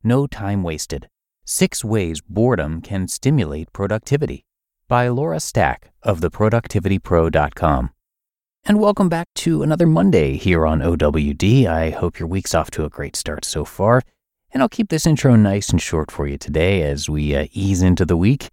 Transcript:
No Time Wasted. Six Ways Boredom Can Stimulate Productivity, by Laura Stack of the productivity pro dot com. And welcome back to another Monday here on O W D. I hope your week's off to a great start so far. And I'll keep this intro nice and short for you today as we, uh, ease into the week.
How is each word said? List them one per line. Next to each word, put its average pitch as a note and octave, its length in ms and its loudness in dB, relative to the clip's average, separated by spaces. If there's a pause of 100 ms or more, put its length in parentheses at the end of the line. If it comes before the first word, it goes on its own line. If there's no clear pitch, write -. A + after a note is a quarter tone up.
No B2+ 220 2
Time G2+ 380 -4
Wasted. D#2 440 -8 (380)
Six - 400 -2
Ways F#2 360 -2
Boredom F2 600 0
Can F#2+ 260 -6
Stimulate E2+ 640 -2
Productivity, A2 720 -4 (420)
by B2 220 0
Laura C#3+ 300 -4
Stack - 520 -2 (100)
of F#2 200 -2
the E2+ 100 -2
productivity G#2+ 680 0
pro E2 320 2
dot D2+ 240 0
com. C#2 380 0 (760)
And G#3 140 4
welcome G#3 300 2
back E3 260 -4
to D#3+ 260 0
another D#3 240 2
Monday D#3 520 4
here E2 280 2
on D#2 160 0
O E2+ 140 0
W D2 400 0
D. A2+ 320 4
I D#2+ 240 -2
hope - 260 -6
your E2+ 100 -8
week's F#2 280 -4
off D#2+ 160 0
to D#2 140 -6
a C#2+ 40 -8
great - 260 -12
start - 300 -8
so - 180 -6
far. A#2 380 0 (520)
And C4 100 0
I'll A#3 60 0
keep A3 200 -4
this D#3+ 160 -2
intro C3+ 300 4
nice G2+ 340 2
and E2+ 100 2
short D#2 300 -4
for - 160 -6
you C#2 140 -6
today E2+ 420 0
as C#2+ 300 -4
we, D2 240 -2
uh, C#2+ 160 -2
ease G2 320 0
into F#2 220 4
the E2+ 120 0
week. G#2+ 360 0